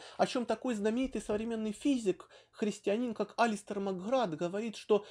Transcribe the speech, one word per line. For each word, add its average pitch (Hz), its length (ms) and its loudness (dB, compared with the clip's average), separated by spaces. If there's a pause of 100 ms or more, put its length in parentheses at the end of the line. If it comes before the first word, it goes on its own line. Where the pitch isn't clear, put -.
(180)
о - 100 4
чем 240 180 0
такой 233 300 0
знаменитый 220 460 0
современный 220 500 -2
физик, 226 580 0 (220)
христианин, 208 640 0
как - 200 -4
Алистер 208 440 0
Макград, 196 580 0
говорит, 202 380 -4
что, 208 360 2